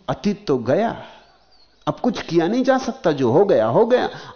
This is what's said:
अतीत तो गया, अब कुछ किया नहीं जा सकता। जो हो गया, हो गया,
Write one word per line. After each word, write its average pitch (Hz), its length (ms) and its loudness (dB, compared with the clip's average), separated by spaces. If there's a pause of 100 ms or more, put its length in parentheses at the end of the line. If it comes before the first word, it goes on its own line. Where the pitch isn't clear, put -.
अतीत 202 380 -4
तो 139 120 0
गया, 139 480 -2 (840)
अब 143 120 -6
कुछ - 220 -2
किया 165 260 0
नहीं 247 160 -2
जा 262 140 2
सकता। - 340 -2
जो 135 200 0
हो 170 120 6
गया, 139 220 2
हो 175 200 4
गया, 247 200 2 (300)